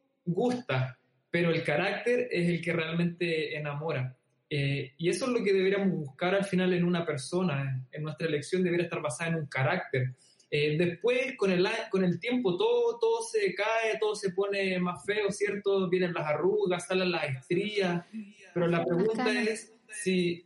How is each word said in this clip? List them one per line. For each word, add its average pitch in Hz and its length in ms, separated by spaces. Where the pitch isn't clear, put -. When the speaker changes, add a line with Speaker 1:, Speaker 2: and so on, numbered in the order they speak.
Speaker 1:
gusta, 175 760
pero 170 200
el 147 120
carácter 196 680
es 175 160
el 170 140
que 170 120
realmente 165 840
enamora. 147 580
Eh, 139 520
y 165 100
eso - 160
es 247 60
lo 233 120
que 196 80
deberíamos 190 400
buscar 165 440
al 196 100
final 185 280
en 175 100
una 175 200
persona. 139 880
En 151 120
nuestra 156 240
elección 151 360
debería 175 220
estar 156 160
basada 165 300
en 165 60
un 151 100
carácter. 131 640
Eh, 151 260
después, 240 580
con 196 160
el 180 140
a-, 220 240
con 190 160
el 175 140
tiempo, 240 360
todo, 233 440
todo 226 240
se 196 320
cae, 220 440
todo 214 160
se 196 140
pone 196 500
más 180 240
feo, 202 280
¿cierto? 196 580
Vienen 180 240
las 156 140
arrugas, 180 600
salen 185 240
las 160 140
estrías. 185 720
Pero 175 140
la 170 100
Speaker 2:
Las 170 100
Speaker 1:
pregunta 220 380
Speaker 2:
canas. 208 220
Speaker 1:
es - 260
si 180 560